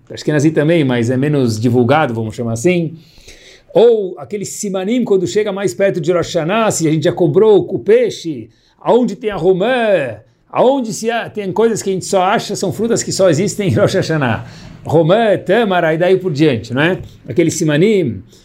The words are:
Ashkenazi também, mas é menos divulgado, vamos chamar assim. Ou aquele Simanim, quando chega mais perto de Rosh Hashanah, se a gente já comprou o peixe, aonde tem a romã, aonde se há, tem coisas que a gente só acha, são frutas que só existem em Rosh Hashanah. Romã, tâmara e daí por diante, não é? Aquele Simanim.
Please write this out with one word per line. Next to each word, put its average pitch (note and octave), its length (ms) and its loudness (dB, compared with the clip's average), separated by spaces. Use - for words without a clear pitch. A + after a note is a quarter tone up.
Ashkenazi D3+ 440 0
também, D#3+ 320 2
mas B2 260 0
é C3 80 -2
menos C3 420 0
divulgado, B2 540 2
vamos A2 220 -6
chamar A#2 180 -6
assim. E3+ 400 0
Ou G#3 460 4
aquele F#3+ 260 -10
Simanim, G3+ 580 -4
quando F#3+ 220 2
chega G#3 260 -2
mais G3 220 -4
perto G3 260 0
de D#3 120 0
Rosh E3+ 240 -2
Hashanah, G3 340 0
se E3 180 -2
a D3+ 40 2
gente D#3 140 0
já E3+ 60 2
comprou F#3 560 4
o E3+ 120 -6
peixe, E3+ 720 0
aonde G3+ 360 0
tem G#3 160 -6
a G3 40 -8
romã, F#3 840 0
aonde A3+ 460 0
se A3+ 160 -6
há, A3+ 180 -4
tem G3+ 240 -6
coisas G#3+ 300 0
que - 80 -4
a F#3+ 40 0
gente F3+ 120 -6
só F#3+ 160 0
acha, G3+ 340 0
são F3+ 160 -4
frutas A3+ 300 -2
que F3 100 -8
só F#3+ 160 2
existem F3+ 420 0
em A2 40 2
Rosh F#3+ 220 2
Hashanah. C#3 500 -2
Romã, F3+ 540 2
tâmara F3+ 520 0
e E3 60 -2
daí F3+ 220 2
por F3+ 120 -4
diante, C3+ 400 0
não C3 120 0
é? F3 180 0
Aquele E3 220 0
Simanim. D#3 720 0